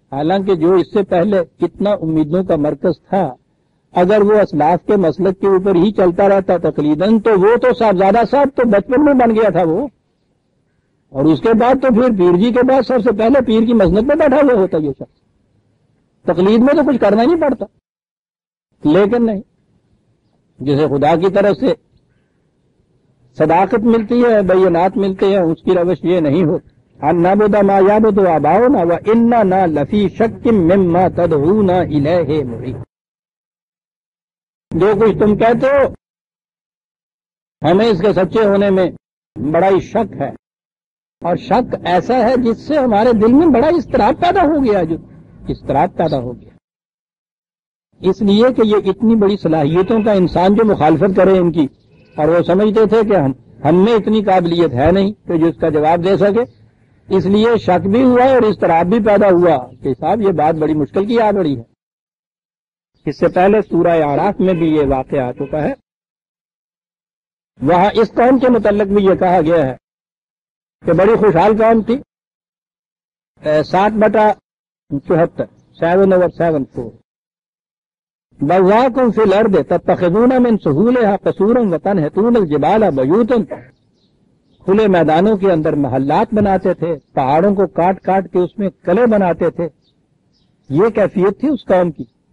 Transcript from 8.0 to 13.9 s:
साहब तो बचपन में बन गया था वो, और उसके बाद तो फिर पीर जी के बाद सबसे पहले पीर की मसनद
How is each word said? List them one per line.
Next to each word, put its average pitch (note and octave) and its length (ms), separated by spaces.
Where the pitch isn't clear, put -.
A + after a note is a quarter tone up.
साहब C#4 260
तो C#4 140
बचपन B3 380
में C#4+ 160
बन A#3+ 140
गया G#3+ 180
था F3 140
वो, F#3 260
और C#3 140
उसके D#3+ 260
बाद A#3+ 320
तो A#3+ 160
फिर B3+ 160
पीर F3 180
जी A3+ 160
के B3 120
बाद C4 200
सबसे B3 280
पहले A#3 300
पीर A3 240
की A#3+ 80
मसनद G3+ 340